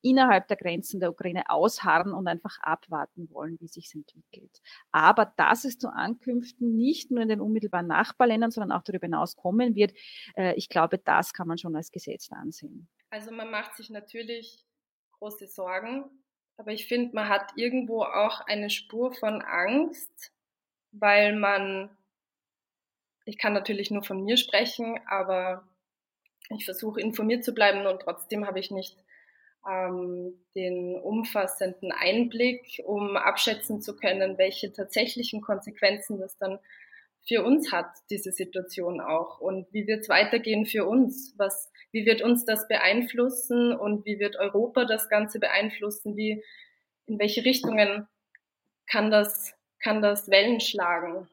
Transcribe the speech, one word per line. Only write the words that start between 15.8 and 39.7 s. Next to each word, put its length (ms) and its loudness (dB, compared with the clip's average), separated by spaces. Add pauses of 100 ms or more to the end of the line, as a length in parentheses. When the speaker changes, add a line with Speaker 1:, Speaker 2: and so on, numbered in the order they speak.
Speaker 2:
aber 140 -10
ich 140 -8
finde, 280 -2
man 160 -2
hat 260 0
irgendwo 460 -2
auch 440 0
eine 240 -4
Spur 420 -4
von 300 -4
Angst, 880 -2 (640)
weil 440 6
man, 540 0 (1300)
ich 140 -12
kann 140 0
natürlich 380 -2
nur 120 -4
von 200 -8
mir 140 0
sprechen, 640 0 (100)
aber 580 -2 (840)
ich 140 -10
versuche 360 -6
informiert 440 -2
zu 80 -2
bleiben 340 4
und 160 -2
trotzdem 440 -6
habe 140 -4
ich 100 -10
nicht, 260 -10 (720)
ähm, 680 -6 (200)
den 460 -4
umfassenden 920 -4
Einblick, 920 0
um 300 -2
abschätzen 640 0
zu 140 -10
können, 420 0
welche 340 0
tatsächlichen 720 -4
Konsequenzen 800 -2
das 180 -12
dann 220 -6 (680)
für 180 2
uns 280 4
hat, 180 -2 (180)
diese 220 -6
Situation 680 -6
auch. 400 -4
Und 320 -4